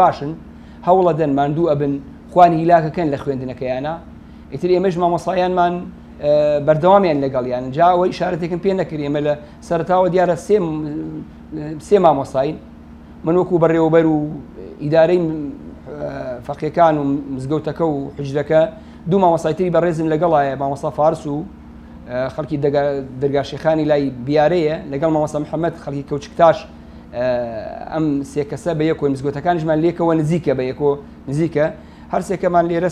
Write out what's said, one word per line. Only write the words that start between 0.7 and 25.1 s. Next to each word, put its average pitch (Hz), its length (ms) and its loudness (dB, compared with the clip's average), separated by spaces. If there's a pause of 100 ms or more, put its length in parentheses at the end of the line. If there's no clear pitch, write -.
هەوڵە 180 320 4
دەن، 156 180 0
ماندوو 147 340 0
ئەبن، 143 220 0 (380)
خوان 180 280 8
هیلاکەکەن 165 540 2
لە 131 80 0
خوێندنەکەیانە. 127 720 -6 (580)
ئیتر 156 240 -2
ئێمەش 185 260 2
مامۆستایانمان، 175 720 0 (500)
ئە، 147 80 2 (340)
بەردەوامیان 165 580 4
لەگەڵیان. 127 400 -2 (120)
جا 165 160 4
ئەوە 180 180 2
ئیشارەتێکم 175 540 -4
پێ 190 160 0
نەکرد، 156 260 -6
ئێمە 147 220 -2
لە 147 60 2 (340)
سەرەتاوە 180 460 2
دیارە 175 220 2 (100)
سێ 208 140 4
م-، 156 640 -6 (640)
سێ 208 180 4
مامۆستاین. 139 520 0 (680)
من 160 120 0
وەکو 180 260 2
بەڕێوەبەر 165 440 4
و 156 120 2 (680)
ئیدارەی، 160 360 4
ئە، 170 80 0 (1200)
فەقیەکان 156 500 2
و 147 60 -2 (340)
مزگەوتەکە 151 440 -4
و 156 160 0 (200)
حوجرەکە 143 440 0 (480)
دوو 196 140 2
مامۆستای 165 340 2
تری 185 180 0
بەڕێزم 165 380 2
لەگەڵایە، 156 480 2
مامۆستا 139 360 -4
فارس 151 300 0
و، 147 160 -6 (680)
ئە، 127 240 -4
خەڵکی 151 320 -6
دەگا-، 143 380 0 (180)
دەرگا 139 280 0
شێخانی 156 420 0
لای 143 200 0 (160)
بیارەیە، 151 480 2 (160)
لەگەڵ 143 240 -2